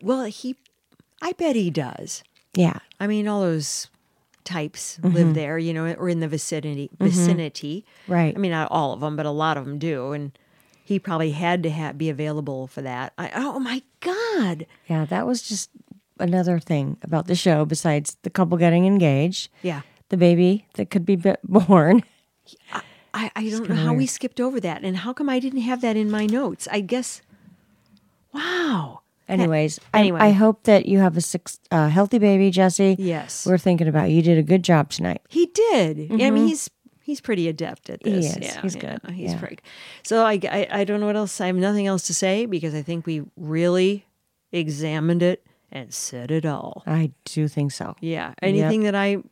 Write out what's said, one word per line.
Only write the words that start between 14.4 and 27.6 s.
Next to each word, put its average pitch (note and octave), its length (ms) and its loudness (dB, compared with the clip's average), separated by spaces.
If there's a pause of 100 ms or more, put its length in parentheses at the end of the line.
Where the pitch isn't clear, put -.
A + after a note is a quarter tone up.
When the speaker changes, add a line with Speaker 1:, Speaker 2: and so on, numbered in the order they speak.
Speaker 2:
Yeah, D#3 200 -2
that F#3 200 -4
was B3 160 -2
just - 280 -10 (500)
another F3 380 0
thing C#3+ 440 -2
about D#3+ 240 -4
the F3+ 80 0
show D#3 300 2
besides D3+ 580 -2
the F#3+ 80 -8
couple F3 280 0
getting F3 260 4
engaged. F3 640 2 (140)
Speaker 1:
Yeah. D#3 180 -6 (300)
Speaker 2:
The F#3+ 80 0
baby F3+ 560 6
that G3+ 160 -6
could F3 160 0
be G3 100 4
b-, F#3 220 2
<laughs> - 40 -18
born. F#3 600 6 (720)
Speaker 1:
I, - 100 -10 (320)
I, A3 200 -6
I A3 140 -4
don't A3 120 -4
Speaker 2:
It's A3 100 -4
Speaker 1:
know F3 60 2
how D#3+ 160 2
we D#3 60 2
Speaker 2:
weird. C4 120 0
Speaker 1:
skipped - 300 -6
over B3+ 200 -2
that F3 240 -6
and F#3 140 -4
how A3+ 160 -8
come C#4+ 160 -4
I B3+ 80 0
didn't C4 240 -2
have B3 180 -2
that A3+ 160 0
in G#3+ 140 0
my G#3+ 160 0
notes. A3+ 440 -2
I G#3 100 -2
guess, A#3+ 420 -6 (1080)